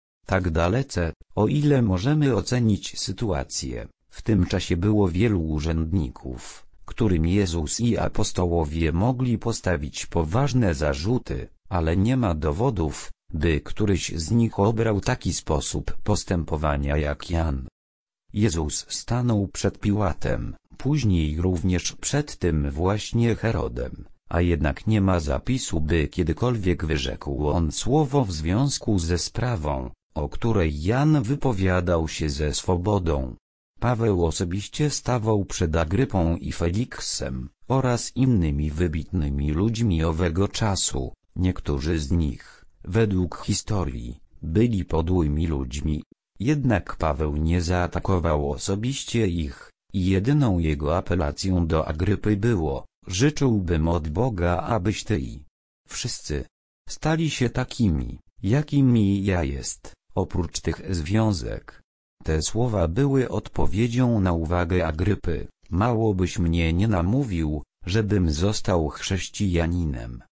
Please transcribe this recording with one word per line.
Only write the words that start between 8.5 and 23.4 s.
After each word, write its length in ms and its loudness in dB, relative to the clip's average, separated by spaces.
mogli 460 0
postawić 680 -4
poważne 680 2
zarzuty, 760 -2
ale 280 2
nie 200 2
ma 180 2
dowodów, 760 -2
by 280 2
któryś 560 -2
z 140 -4
nich 280 2
obrał 420 2
taki 320 -2
sposób 720 -2
postępowania 920 0
jak 340 -4
Jan. 380 -2
Jezus 560 0
stanął 600 0
przed 300 -2
Piłatem, 760 -2
później 640 0
również 520 0
przed 440 -4
tym 340 0
właśnie 640 0
Herodem, 680 -4